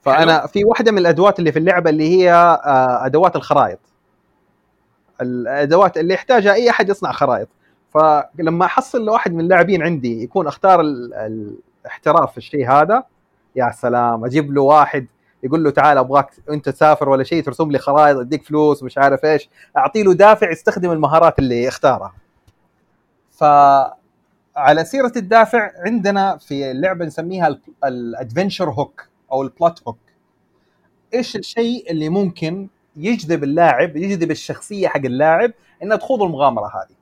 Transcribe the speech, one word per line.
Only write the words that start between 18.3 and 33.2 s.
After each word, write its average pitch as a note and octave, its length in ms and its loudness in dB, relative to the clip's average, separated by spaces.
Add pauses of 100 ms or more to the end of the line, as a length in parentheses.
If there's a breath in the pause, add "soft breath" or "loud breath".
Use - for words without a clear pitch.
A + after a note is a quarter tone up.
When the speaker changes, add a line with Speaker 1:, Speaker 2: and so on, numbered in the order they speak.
Speaker 1:
فلوس"، D3 400 0
مش B2+ 140 -12
عارف C#3 280 2
إيش. D#3 240 0 (280 soft breath)
أعطي G#3+ 260 0
له F#3 100 4
دافع G3+ 380 6
يستخدم F3+ 400 -2
المهارات D#3 480 2
اللي A#2+ 280 -2
اختارها. A#2 460 -2 (1160)
فعلى C#3+ 1500 2
سيرة B3+ 300 -2
الدافع، A3 560 0 (140)
عندنا G3 520 -2
في C#3 340 -10
اللعبة E3+ 340 -4
نسميها E3+ 420 -4
ال-، C#3+ 140 -4 (240)
الادفنتشر B2+ 840 -6
هوك - 380 -8 (240)
أو C3+ 100 -2
البلوت E3 460 -4
هوك. A2+ 100 -14 (1160)
إيش B3 220 -6
الشيء A#3 560 -6
اللي D#3 180 -4
ممكن F3+ 600 -6 (260)
يجذب E3 480 -4